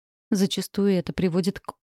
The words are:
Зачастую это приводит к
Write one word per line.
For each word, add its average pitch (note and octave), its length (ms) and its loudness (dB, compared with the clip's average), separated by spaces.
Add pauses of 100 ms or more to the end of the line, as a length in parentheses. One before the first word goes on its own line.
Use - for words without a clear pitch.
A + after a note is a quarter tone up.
(300)
Зачастую G3 600 0
это F3 220 -2
приводит F3+ 460 0
к - 240 -14